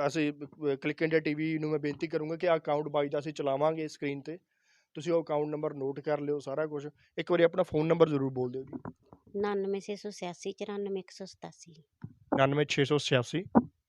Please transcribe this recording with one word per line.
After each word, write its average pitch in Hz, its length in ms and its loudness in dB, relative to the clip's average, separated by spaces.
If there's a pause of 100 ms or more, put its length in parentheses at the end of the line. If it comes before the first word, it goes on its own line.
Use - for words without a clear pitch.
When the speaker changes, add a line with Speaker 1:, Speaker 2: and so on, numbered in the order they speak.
Speaker 1:
ਅਸੀਂ, 147 260 0
ਅ, 147 420 -4
ਕਲਿੱਕ 147 280 -4
ਇੰਡੀਆ 160 180 2
ਟੀ 156 140 -2
ਵੀ 156 240 -2
ਨੂੰ 151 120 -2
ਮੈਂ 156 80 0
ਬੇਨਤੀ 147 280 -4
ਕਰੂੰਗਾ 156 300 -4
ਕਿ 180 120 0
ਆਹ 165 80 6
ਅਕਾਊਂਟ 156 320 -2
ਬਾਈ 147 200 0
ਦਾ 147 100 -2
ਅਸੀਂ 147 140 -6
ਚਲਾਵਾਂਗੇ 151 560 0
ਸਕਰੀਨ 143 320 -6
'ਤੇ, 156 180 -12 (560)
ਤੁਸੀਂ 165 180 -4
ਉਹ 165 100 4
ਅਕਾਊਂਟ 151 260 -2
ਨੰਬਰ 151 260 -4
ਨੋਟ 139 260 -4
ਕਰ 147 200 -2
ਲਿਓ 147 180 -2
ਸਾਰਾ 143 280 -4
ਕੁਛ। 147 200 -6 (320)
ਇੱਕ 165 120 -2
ਵਾਰੀ 170 120 6
ਆਪਣਾ 175 200 4
ਫੋਨ 156 240 2
ਨੰਬਰ 165 220 8
ਜ਼ਰੂਰ 135 240 2
ਬੋਲ 127 200 -2
ਦਿਓ 131 120 -8
ਜੀ। - 280 -12 (440)
Speaker 2:
ਉਣਾਨਵੇਂ 196 440 -2
ਛੇ 202 160 -8
ਸੌ 208 140 -10
ਛਿਆਸੀ, 190 420 -8
ਚੁਰਾਨਵੇਂ 202 460 -6
ਇੱਕ 180 120 -12
ਸੌ - 140 -14
ਸਤਾਸੀ। - 500 -18 (580)
Speaker 1:
ਉਣਾਨਵੇਂ 139 340 4
ਛੇ - 180 4
ਸੌ 147 140 4
ਛਿਆਸੀ? 143 460 2 (440)